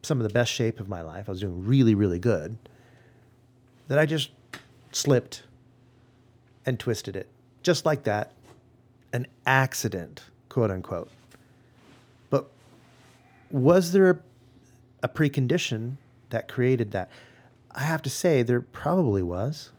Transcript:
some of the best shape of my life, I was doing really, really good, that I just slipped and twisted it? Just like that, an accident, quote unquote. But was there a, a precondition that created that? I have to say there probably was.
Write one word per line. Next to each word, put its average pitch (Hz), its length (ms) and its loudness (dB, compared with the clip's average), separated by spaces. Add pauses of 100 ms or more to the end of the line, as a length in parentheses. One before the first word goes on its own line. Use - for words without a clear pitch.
some 139 160 -2
of 113 80 -2
the 98 60 -4
best 120 180 2
shape 113 300 -2
of 98 80 -10
my 92 140 -8
life, 85 260 -12
I 101 40 -8
was 95 80 -8
doing 92 260 -6
really, 120 280 6
really 98 240 2
good, 104 380 -2 (1300)
that 139 100 2
I 156 80 4
just 147 240 -4 (640)
slipped - 500 0 (1200)
and 127 160 -2
twisted 107 360 -6
it? - 120 -10 (340)
Just 175 220 2
like 156 200 0
that, 104 280 -2 (800)
an 123 140 -4 (200)
accident, 127 760 -2 (260)
quote 113 220 0
unquote. 92 400 -8 (1200)
But - 200 -2 (1000)
was 170 420 4
there 190 180 6
a, 165 80 2 (840)
a - 40 -2
precondition 135 880 -2 (340)
that 113 180 -6
created 123 440 0
that? 92 180 -6 (600)
I - 140 -10
have 160 180 -2
to 135 80 -6
say 151 320 2
there 120 180 2
probably 143 600 -2
was. 95 560 -6